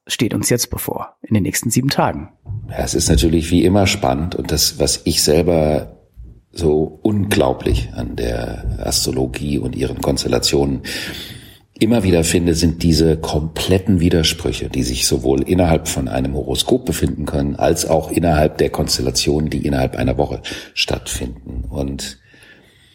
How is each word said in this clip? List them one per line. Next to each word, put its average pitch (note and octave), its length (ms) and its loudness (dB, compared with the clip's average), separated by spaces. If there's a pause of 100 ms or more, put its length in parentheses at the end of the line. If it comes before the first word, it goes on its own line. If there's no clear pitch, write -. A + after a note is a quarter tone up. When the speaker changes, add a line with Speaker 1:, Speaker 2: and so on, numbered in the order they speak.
Speaker 1:
steht - 260 0
uns G#2 160 0
jetzt A#2+ 200 0
bevor - 520 -8
in - 120 -2
den G2+ 100 4
nächsten - 260 -2
sieben C3 200 2
Tagen? E2 400 0 (380)
Speaker 2:
Ja, - 100 -8
es - 160 -2
ist - 140 0
natürlich E2 440 4
wie F2 120 6
immer F#2 220 4
spannend C#2 480 0
und - 160 -6
das, D#2 300 0
was - 240 0
ich - 180 0
selber D#2 760 2 (500)
so D#2 520 0
unglaublich G2 920 0
an A#1 220 -6
der A1+ 680 -4
Astrologie B1+ 760 -2
und B1 180 -4
ihren B1+ 240 -2
Konstellationen C#2 840 0 (960)
immer A2+ 260 2
wieder F2 200 4
finde, E2+ 300 2
sind D#2+ 280 2
diese D#2+ 360 4
kompletten F2 840 0
Widersprüche, - 680 0
die - 120 -2
sich B1 240 -2
sowohl C2+ 360 2
innerhalb E2 460 2
von C2+ 200 -4
einem C2+ 260 -2
Horoskop D2 520 -2
befinden D#2 400 -2
können, C#2+ 280 -2
als - 320 0
auch D#2+ 240 0
innerhalb D#2 480 2
der D2 120 2
Konstellationen, D2 800 0
die - 160 -2
innerhalb C2+ 280 0
einer B1+ 220 0
Woche - 240 -2 (320)
stattfinden. - 960 -6
Und C#2 500 -6 (760)